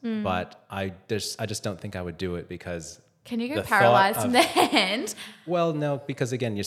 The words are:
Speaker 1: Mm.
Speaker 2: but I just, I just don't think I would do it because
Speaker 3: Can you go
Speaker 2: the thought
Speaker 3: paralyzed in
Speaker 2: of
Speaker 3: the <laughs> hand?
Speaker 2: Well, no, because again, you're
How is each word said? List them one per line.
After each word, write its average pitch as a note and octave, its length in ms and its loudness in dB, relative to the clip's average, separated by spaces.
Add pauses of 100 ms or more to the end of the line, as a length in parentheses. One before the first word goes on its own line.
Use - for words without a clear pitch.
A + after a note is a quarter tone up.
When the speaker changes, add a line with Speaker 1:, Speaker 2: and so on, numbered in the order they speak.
Speaker 1:
Mm. A3 200 -4
Speaker 2:
but F2+ 440 -4
I G2 240 -4 (160)
just, G#2 320 -4
I A2+ 60 -4
just G2+ 160 -6
don't G2 180 -6
think G2+ 140 -10
I F2+ 80 -6
would E2+ 160 -8
do F#2 160 -4
it E2+ 140 -8
because F2 520 -10 (240)
Speaker 3:
Can A#3+ 140 -8
you A#3 100 -4
go C#4+ 60 -6
Speaker 2:
the - 80 0
thought - 60 -10
Speaker 3:
paralyzed G3+ 520 6
in - 60 2
Speaker 2:
of B3 60 0
Speaker 3:
the A#3+ 100 6
<laughs> - 360 2
hand? G#3+ 360 0 (320)
Speaker 2:
Well, E3+ 260 2
no, D3 340 -2
because C3 260 -2
again, A#2 240 -2
you're G2+ 100 -2